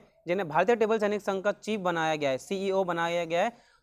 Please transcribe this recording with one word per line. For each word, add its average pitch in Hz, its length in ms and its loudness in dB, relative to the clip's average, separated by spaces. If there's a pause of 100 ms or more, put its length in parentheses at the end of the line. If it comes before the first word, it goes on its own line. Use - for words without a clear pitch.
(280)
जिन्हें 175 220 -2
भारतीय 185 260 4
टेबल 220 240 2
टेनिस 208 260 0
संघ 196 180 -2
का 208 80 0
चीफ 208 280 -4
बनाया 165 360 0
गया 147 140 0
है, 131 80 0
सीईओ 190 460 0
बनाया 170 420 -2
गया 170 180 0
है, 233 140 -2 (260)